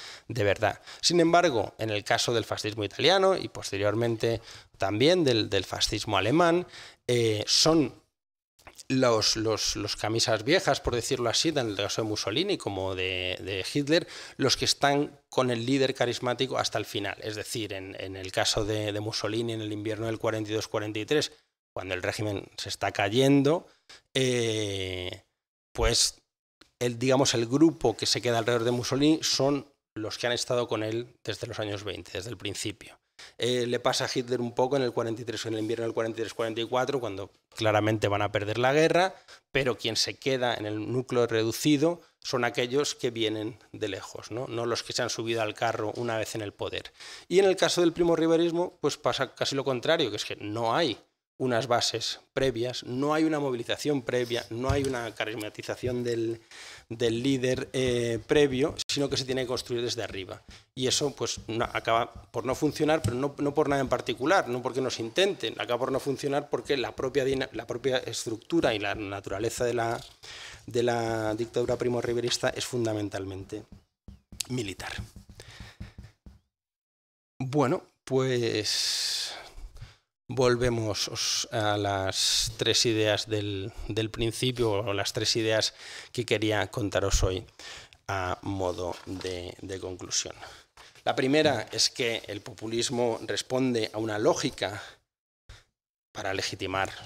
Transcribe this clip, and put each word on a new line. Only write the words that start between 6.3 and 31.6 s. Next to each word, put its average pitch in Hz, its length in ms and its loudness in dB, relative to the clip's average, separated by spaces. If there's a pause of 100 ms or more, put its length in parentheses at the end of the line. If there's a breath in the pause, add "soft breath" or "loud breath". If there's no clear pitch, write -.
eh, 113 400 2
son 156 480 4 (960)
los, 120 480 4
los, 110 380 0
los 104 200 -4
camisas 110 480 0
viejas, 143 380 2
por 120 120 -2
decirlo 120 380 0
así, 160 200 2
tanto 123 200 0
en 95 80 -6
el 101 40 0
caso 107 200 -2
de 110 40 -2
Mussolini 131 520 -2
como 95 340 -2
de, 92 480 -2
de 92 320 -4
Hitler, 147 340 2 (300 loud breath)
los 139 180 2
que 127 100 -2
están 143 540 2 (100)
con 127 200 2
el 117 160 -2
líder 131 300 2
carismático 123 640 -2
hasta 113 180 -4
el 107 80 -4
final. 101 360 -6
Es 107 140 -6
decir, 104 380 -6
en, 95 260 -10
en 95 160 -8
el 95 160 -10
caso 107 340 2
de, 107 280 0
de 104 60 -2
Mussolini, 110 540 -2
en 110 80 -4
el 107 120 -6
invierno 107 320 -4
del 110 140 -4
cuarenta 110 320 -2
y - 20 -4
dos 107 140 -2
cuarenta 107 320 -4
y 107 80 -4
tres, 147 240 2 (420 soft breath)
cuando 95 220 -6
el 92 60 -4
régimen 104 560 -4
se - 120 -8
está 98 220 -2
cayendo, 135 760 4 (480 loud breath)
eh, 101 1120 -2 (480)
pues 117 420 2 (640)
el, 123 180 0
digamos, 131 380 4
el 117 100 2
grupo 139 500 6
que - 120 -2
se 135 120 2
queda 120 200 2
alrededor 117 240 2
de 120 80 2
Mussolini 139 500 4
son 139 460 2 (280)
los 107 220 -8
que - 80 -4
han 120 80 2
estado 120 340 0
con 110 140 -2
él 113 320 -4 (100)
desde 110 220 -6
los 113 140 -8
años 101 240 -4